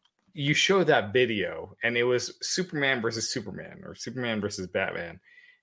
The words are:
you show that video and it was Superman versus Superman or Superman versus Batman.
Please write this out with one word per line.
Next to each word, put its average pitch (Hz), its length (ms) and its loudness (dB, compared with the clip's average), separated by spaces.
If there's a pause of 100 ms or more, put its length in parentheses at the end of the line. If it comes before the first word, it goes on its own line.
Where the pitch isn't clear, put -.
(340)
you 147 200 0
show 190 300 4
that 117 300 4
video 104 680 0
and 117 140 0
it 120 60 4
was 123 380 0
Superman 143 600 0
versus 110 280 -2
Superman 82 540 -10
or - 120 -14
Superman 117 440 -4
versus 98 280 -4
Batman. 87 520 -4 (440)